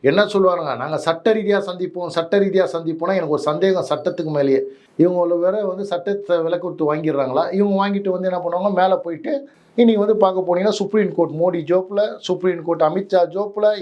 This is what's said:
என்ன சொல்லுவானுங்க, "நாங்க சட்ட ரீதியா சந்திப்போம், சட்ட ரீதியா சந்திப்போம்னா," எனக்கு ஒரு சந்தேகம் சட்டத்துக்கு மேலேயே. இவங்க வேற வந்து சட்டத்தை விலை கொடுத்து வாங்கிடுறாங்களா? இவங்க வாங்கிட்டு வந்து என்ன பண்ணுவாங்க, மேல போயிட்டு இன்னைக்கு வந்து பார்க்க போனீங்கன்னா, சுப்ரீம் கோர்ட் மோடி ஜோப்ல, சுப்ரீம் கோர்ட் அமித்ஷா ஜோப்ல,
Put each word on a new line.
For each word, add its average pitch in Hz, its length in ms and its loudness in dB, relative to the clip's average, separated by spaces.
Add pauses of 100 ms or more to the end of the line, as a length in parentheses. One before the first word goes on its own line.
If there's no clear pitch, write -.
என்ன 175 240 4
சொல்லுவானுங்க, 175 520 0
"நாங்க 147 200 -6
சட்ட 165 360 0
ரீதியா 202 240 0
சந்திப்போம், 180 500 -6
சட்ட 165 320 0
ரீதியா 190 340 2
சந்திப்போம்னா," 165 340 -4
எனக்கு 185 200 0
ஒரு 147 140 0
சந்தேகம் 170 480 0
சட்டத்துக்கு 156 420 -4
மேலேயே. 135 320 2 (320)
இவங்க 175 400 2
வேற 190 300 0
வந்து 190 200 -6
சட்டத்தை 180 520 -2
விலை 165 220 0
கொடுத்து 156 360 -2
வாங்கிடுறாங்களா? 147 580 0
இவங்க 196 340 2
வாங்கிட்டு 196 220 -2
வந்து 185 200 -2
என்ன 180 80 -2
பண்ணுவாங்க, 180 360 -2
மேல 185 240 4
போயிட்டு 170 520 -6 (260)
இன்னைக்கு 220 300 6
வந்து 214 120 2
பார்க்க 185 380 2
போனீங்கன்னா, 190 140 2
சுப்ரீம் 196 460 0
கோர்ட் 165 160 2
மோடி 170 280 0
ஜோப்ல, 190 580 0
சுப்ரீம் 180 460 -2
கோர்ட் 160 180 -2
அமித்ஷா 185 360 2
ஜோப்ல, 202 540 0 (100)